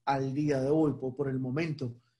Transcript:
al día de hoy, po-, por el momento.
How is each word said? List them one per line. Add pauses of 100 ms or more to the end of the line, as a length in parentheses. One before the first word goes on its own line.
al
día
de
hoy,
po-,
por
el
momento. (240)